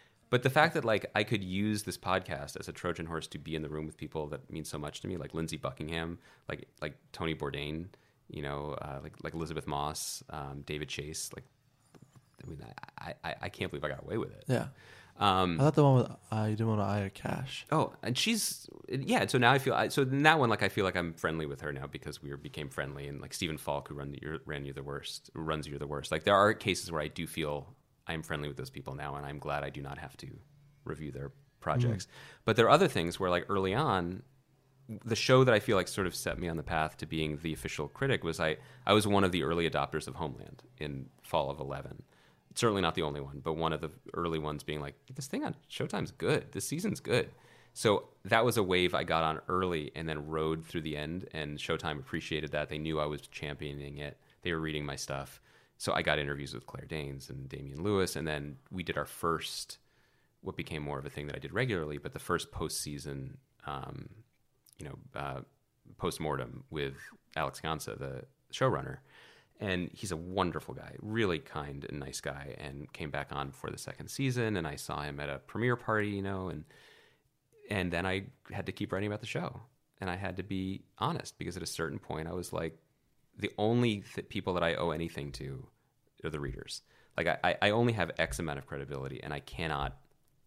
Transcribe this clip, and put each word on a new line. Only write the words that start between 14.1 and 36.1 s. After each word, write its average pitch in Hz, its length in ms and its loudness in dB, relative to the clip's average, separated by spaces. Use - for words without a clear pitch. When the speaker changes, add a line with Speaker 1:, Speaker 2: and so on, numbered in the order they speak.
Speaker 1:
with - 140 -2
it. - 160 -18
Speaker 2:
Yeah. 120 200 2
Speaker 1:
Um, 92 380 6
Speaker 2:
I 117 60 6
thought 151 100 8
the 151 80 10
one 139 140 10
with, 123 140 6
uh, 110 140 2
you 107 100 2
didn't 113 140 2
want 107 120 4
to 98 40 2
Aya 101 260 2
Cash. - 640 -4
Speaker 1:
Oh, 151 200 4
and 123 120 0
she's, - 520 0
yeah. 135 380 4
So - 100 4
now 123 140 10
I 139 80 10
feel, 131 160 4
I, 107 140 4
so 139 140 4
in 135 200 4
that 156 160 10
one, 131 100 8
like, 107 140 4
I 101 60 6
feel 101 160 2
like 92 100 2
I'm 85 200 2
friendly 80 300 0
with 69 180 -6
her 73 100 -2
now 69 160 -6
because 71 340 -10
we 71 140 -8
became 73 320 -8
friendly. 71 400 -6
And, 71 120 -8
like, 69 140 -12
Stephen 78 240 -2
Falk, 71 300 -2
who 73 80 -10
run, 71 260 -6
your, 78 240 -6
ran 71 180 -6
You're 69 100 -8
the 69 100 -8
Worst, - 500 -8
runs 78 320 -2
You're 71 140 -6
the 71 80 -4
Worst. 71 240 -6
Like, 80 100 2
there 101 140 8
are 104 180 8
cases 87 380 -2
where 80 80 0
I 76 80 0
do 78 180 -6
feel 73 480 -4
I'm 82 160 -4
friendly 73 240 -4
with 71 100 -6
those 67 140 -8
people 67 240 -10
now, 71 220 -6
and 71 100 -6
I'm 71 140 -8
glad 71 240 -2
I 71 60 -4
do 69 120 -8
not 69 160 -8
have 73 200 -12
to 67 100 -14
review 76 260 -6
their 67 220 -8
projects. 95 480 4
Speaker 2:
Mm. - 20 -14
Speaker 1:
But 110 100 6
there 113 120 10
are 101 40 10
other 160 160 10
things 85 320 2
where, 95 100 2
like, 87 200 4
early 95 260 4
on, 95 480 2
the 113 120 0
show 131 260 10
that 127 100 8
I 107 60 8
feel 104 180 4
like 92 120 4
sort 98 180 0
of 85 80 -2